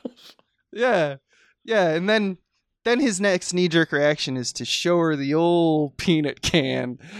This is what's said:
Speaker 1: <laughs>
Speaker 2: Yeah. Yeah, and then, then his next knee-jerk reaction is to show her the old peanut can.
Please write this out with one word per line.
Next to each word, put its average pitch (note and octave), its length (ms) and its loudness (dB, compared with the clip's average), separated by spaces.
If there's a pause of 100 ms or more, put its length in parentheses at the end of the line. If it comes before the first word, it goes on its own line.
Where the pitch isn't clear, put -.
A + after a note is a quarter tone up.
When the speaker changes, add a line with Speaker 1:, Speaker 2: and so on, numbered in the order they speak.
Speaker 1:
<laughs> - 680 -20
Speaker 2:
Yeah. F#3 440 0 (460)
Yeah, G3+ 260 2
and E3+ 200 -2
then, G#3 280 0 (480)
then A#3+ 140 2
his G#3+ 220 0
next F#3 320 0
knee-jerk E3+ 380 2
reaction D3 440 0
is B2 180 -6
to B2 120 -8
show F3 320 0
her D#3+ 180 2
the C#3 200 -2
old E3 600 2
peanut D#3 440 0
can. C3 560 -2 (220)